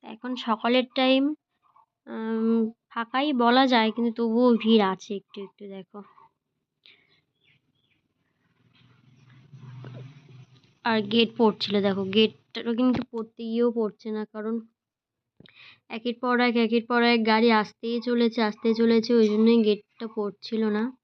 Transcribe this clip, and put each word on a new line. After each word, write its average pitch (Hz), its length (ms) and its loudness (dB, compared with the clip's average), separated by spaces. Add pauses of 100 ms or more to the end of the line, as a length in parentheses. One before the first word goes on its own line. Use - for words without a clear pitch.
(140)
এখন 247 180 -12 (140)
সকালের 240 400 0 (120)
টাইম, 262 240 2 (880)
উম, 226 460 -2 (320)
ফাঁকাই 254 380 -4 (160)
বলা 247 280 4
যায়, 220 220 2
কিন্তু 233 240 -2
তবুও 233 300 2 (140)
ভিড় 220 300 4
আছে - 180 -12 (100)
একটু - 260 -20
একটু। - 180 -20 (100)
দেখো, 190 260 -20 (4000)
আর 226 140 0 (140)
গেট 226 180 2 (100)
পড়ছিল, 214 340 0 (120)
দেখো 196 160 -2 (140)
গেটটা 220 440 -2 (200)
কিন্তু 254 200 0 (120)
পড়তে 226 380 -12
গিয়েও 233 180 0 (100)
পড়ছে 214 380 -6
না, 214 60 -6 (100)
কারণ 214 220 -8 (1400)
একের 233 260 -6
পর 247 120 -2 (140)
এক, 233 60 -2 (120)
একের 226 240 0
পর 240 100 0 (140)
এক 233 60 0 (100)
গাড়ি 220 180 4 (120)
আসতেই 233 380 -6 (100)
চলেছে, 233 400 0
আসতেই 226 320 -2
চলেছে, 226 300 2 (100)
ওই 220 120 6
জন্যই 220 340 6
গেটটা 214 400 -2 (100)
পড়ছিল 214 460 -6 (140)
না। 214 60 -2 (220)